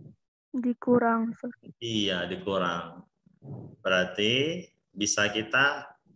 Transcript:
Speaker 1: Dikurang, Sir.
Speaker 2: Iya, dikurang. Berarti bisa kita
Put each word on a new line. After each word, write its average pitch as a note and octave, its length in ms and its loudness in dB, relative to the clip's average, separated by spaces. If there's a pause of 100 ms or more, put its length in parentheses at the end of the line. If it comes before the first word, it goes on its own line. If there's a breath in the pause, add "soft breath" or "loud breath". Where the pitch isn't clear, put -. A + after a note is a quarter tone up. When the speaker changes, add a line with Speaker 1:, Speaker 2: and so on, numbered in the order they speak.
(520)
Speaker 1:
Dikurang, A#3+ 800 2
Sir. - 160 -12 (320)
Speaker 2:
Iya, G2+ 480 0
dikurang. F2+ 800 -4 (720)
Berarti A2+ 840 2 (260)
bisa G2+ 420 0
kita C3+ 640 0 (200)